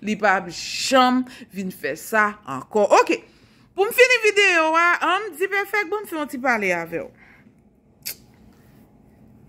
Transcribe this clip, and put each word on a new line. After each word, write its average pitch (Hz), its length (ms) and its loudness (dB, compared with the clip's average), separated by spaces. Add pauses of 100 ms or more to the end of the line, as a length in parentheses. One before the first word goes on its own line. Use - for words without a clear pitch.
li 208 140 -4
p 214 100 2
ap 185 260 0
janm 254 720 0 (300)
vin 185 200 -8
fè 147 240 -8
sa 214 320 -2 (140)
ankò, 165 420 -2 (140)
oke. - 200 0 (540)
Pou 392 120 0
mwen 466 100 -6
fini 494 300 6
videyo 381 500 2
a 339 100 4 (280)
an, 415 160 -4
m 311 80 -16
dipèfèk, 392 520 -4
bon. 415 140 -6
N - 60 -16
fè 330 80 -8
yon 294 120 -6
ti 254 120 -10
pale 214 320 0
avè 165 300 -6
w. - 40 -14 (2500)